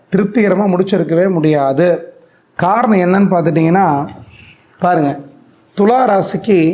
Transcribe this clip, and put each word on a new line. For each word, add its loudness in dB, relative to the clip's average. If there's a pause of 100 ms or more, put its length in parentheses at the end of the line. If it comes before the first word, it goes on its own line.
(120)
திருப்திகரமா 0
முடிச்சிருக்கவே 0 (120)
முடியாது. 0 (720)
காரணம் 0
என்னன்னு 2
பார்த்துட்டிங்கன்னா, 0 (1000)
பாருங்க, 0 (640)
துலா 2 (100)
ராசிக்கு 0 (140)